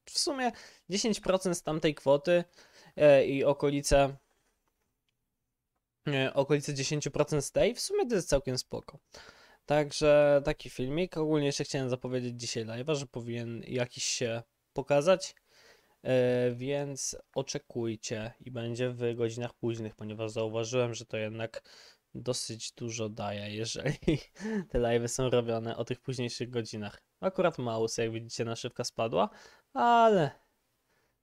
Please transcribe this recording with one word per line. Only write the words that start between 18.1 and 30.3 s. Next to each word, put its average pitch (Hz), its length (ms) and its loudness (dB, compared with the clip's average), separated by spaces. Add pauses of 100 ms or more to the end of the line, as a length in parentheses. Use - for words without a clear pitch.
i 127 100 -18
będzie 117 400 -4
w 120 240 -2
godzinach 117 400 -4
późnych, 113 400 -4
ponieważ 107 360 -8
zauważyłem, 113 640 -2
że 113 120 -12
to - 100 -8
jednak 110 460 -6 (520)
dosyć 123 580 -6
dużo 113 360 -8
daje, 104 460 -8
jeżeli 131 640 -2 (180)
<laughs> 202 340 -6
te 127 80 -2
live'y 120 300 2
są 127 220 -2
robione 117 460 0
o 120 80 -4
tych - 160 -8
późniejszych 123 500 -6
godzinach. 110 520 -6 (180)
Akurat 185 380 0
mouse, 113 440 -2
jak 113 100 -2
widzicie, 117 320 -6
naszywka 117 400 -6
spadła, 147 460 0 (420)
ale 226 580 6 (920)